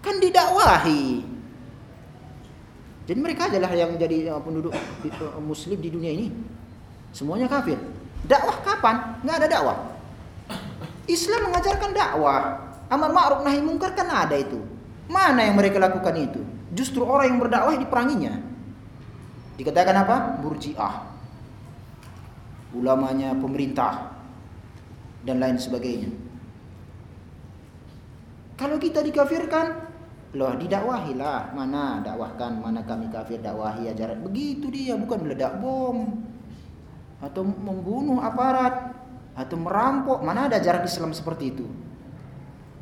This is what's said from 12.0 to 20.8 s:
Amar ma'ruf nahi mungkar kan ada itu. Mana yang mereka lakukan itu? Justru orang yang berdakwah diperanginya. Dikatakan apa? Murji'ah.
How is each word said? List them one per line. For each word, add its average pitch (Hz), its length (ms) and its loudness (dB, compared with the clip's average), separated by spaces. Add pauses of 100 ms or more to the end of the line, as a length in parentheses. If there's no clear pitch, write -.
Amar 302 240 4
ma'ruf 285 320 6
nahi 285 160 4
mungkar 330 320 0
kan 349 160 0
ada 160 300 4
itu. 131 180 -2 (540)
Mana 320 340 6
yang 202 140 6
mereka 196 180 6
lakukan 190 400 4
itu? 135 240 -2 (320)
Justru 262 320 0
orang 254 320 6
yang 240 80 4
berdakwah 233 320 4
diperanginya. 247 800 0 (1000)
Dikatakan 175 400 4
apa? 196 220 6 (260)
Murji'ah. 143 520 -4 (1800)